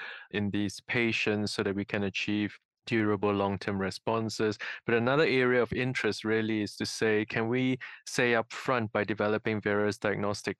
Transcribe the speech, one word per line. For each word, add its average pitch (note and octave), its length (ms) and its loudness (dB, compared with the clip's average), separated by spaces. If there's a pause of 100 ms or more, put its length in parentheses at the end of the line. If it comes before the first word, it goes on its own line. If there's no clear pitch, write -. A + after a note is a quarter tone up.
(300)
in G2+ 200 -2
these G2+ 380 -4
patients A2 640 0
so A2 100 -2
that G2 140 -2
we G2+ 80 -2
can G2+ 200 -2
achieve G#2 520 -2 (300)
durable G#2 460 2
long-term G2 460 0
responses. A2 800 -2 (280)
But A#2 100 4
another C3+ 300 4 (160)
area B2 200 4
of A2 100 -2
interest B2+ 520 -2
really A2 380 2
is G2 140 -4
to G#2 100 -4
say, G#2+ 400 0
can A2+ 220 -2
we B2+ 300 0 (280)
say A#2+ 260 2
upfront A#2 600 0
by G#2 120 2
developing G#2+ 560 0
various G#2 380 0
diagnostic G2+ 600 -2